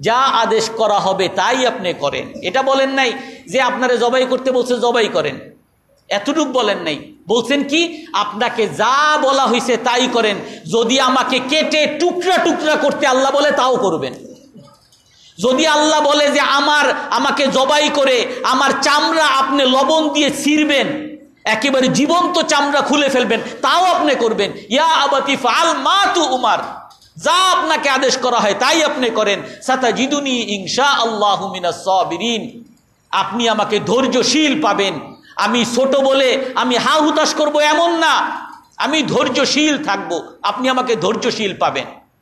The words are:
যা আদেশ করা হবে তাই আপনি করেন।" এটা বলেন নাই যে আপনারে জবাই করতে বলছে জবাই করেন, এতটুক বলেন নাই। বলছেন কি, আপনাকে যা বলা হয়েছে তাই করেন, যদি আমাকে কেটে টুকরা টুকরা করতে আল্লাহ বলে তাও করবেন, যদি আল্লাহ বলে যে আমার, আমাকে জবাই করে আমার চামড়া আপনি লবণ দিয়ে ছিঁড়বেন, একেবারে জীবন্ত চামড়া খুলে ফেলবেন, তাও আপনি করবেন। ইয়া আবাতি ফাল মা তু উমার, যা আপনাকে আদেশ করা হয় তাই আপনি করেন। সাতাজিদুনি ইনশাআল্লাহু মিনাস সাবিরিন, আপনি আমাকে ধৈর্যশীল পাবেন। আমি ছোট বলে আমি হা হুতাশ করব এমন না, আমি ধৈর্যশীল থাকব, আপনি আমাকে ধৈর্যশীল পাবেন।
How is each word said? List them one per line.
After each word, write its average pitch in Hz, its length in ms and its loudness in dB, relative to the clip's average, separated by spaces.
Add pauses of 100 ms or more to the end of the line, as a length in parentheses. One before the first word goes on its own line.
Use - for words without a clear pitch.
যা 214 160 0
আদেশ 226 540 2
করা 208 280 2
হবে 185 300 0
তাই 233 380 0
আপনি 214 260 -2
করেন।" 135 400 -6 (100)
এটা 254 200 -2
বলেন 269 280 2
নাই 269 220 0 (340)
যে 220 140 -2
আপনারে 247 380 0
জবাই 254 280 2
করতে 254 240 -2
বলছে 247 260 0
জবাই 233 320 2
করেন, 147 300 -4 (680)
এতটুক 277 400 -2
বলেন 226 300 0
নাই। 156 340 -8 (160)
বলছেন 247 360 0
কি, 330 480 -2
আপনাকে 214 560 -2
যা 277 540 2
বলা 269 240 2
হয়েছে 240 300 0
তাই 247 360 0
করেন, 214 240 0 (360)
যদি 233 280 2
আমাকে 254 380 2
কেটে 302 480 0
টুকরা 349 520 0
টুকরা 302 380 0
করতে 285 300 0
আল্লাহ 269 260 2
বলে 285 180 2
তাও 254 260 2
করবেন, 151 380 -2 (1200)
যদি 254 280 2
আল্লাহ 302 340 2
বলে 294 300 2
যে 277 100 2
আমার, 285 540 2 (160)
আমাকে 269 360 0
জবাই 277 420 2
করে 269 560 0
আমার 269 260 2 (120)
চামড়া 302 440 2
আপনি 277 380 2
লবণ 277 440 2
দিয়ে 285 220 0
ছিঁড়বেন, 285 880 0 (260)
একেবারে 254 440 0
জীবন্ত 339 500 2
চামড়া 285 420 0
খুলে 285 280 0
ফেলবেন, 226 320 0 (220)
তাও 311 220 2
আপনি 311 300 2
করবেন। 208 380 -2 (160)
ইয়া 277 180 2
আবাতি 277 500 0
ফাল 302 400 0
মা 359 380 2
তু 339 100 2
উমার, 247 340 0 (580)
যা 254 160 -2
আপনাকে 339 580 2
আদেশ 262 280 0
করা 240 220 0
হয় 202 140 0
তাই 302 300 2
আপনি 269 260 -2
করেন। 208 320 -2 (200)
সাতাজিদুনি 262 760 -2
ইনশাআল্লাহু 208 1080 0
মিনাস 180 360 -6
সাবিরিন, 190 800 -2 (460)
আপনি 202 380 -2
আমাকে 208 320 0
ধৈর্যশীল 247 840 0
পাবেন। 196 380 0 (360)
আমি 220 280 0 (100)
ছোট 269 220 2
বলে 269 580 2
আমি 247 220 0
হা 247 240 2
হুতাশ 302 340 0
করব 294 240 0
এমন 330 400 2
না, 302 440 0 (340)
আমি 285 260 0
ধৈর্যশীল 269 840 0
থাকব, 180 360 -4 (220)
আপনি 254 260 -2
আমাকে 254 280 0
ধৈর্যশীল 196 600 -2
পাবেন। 135 280 -2 (380)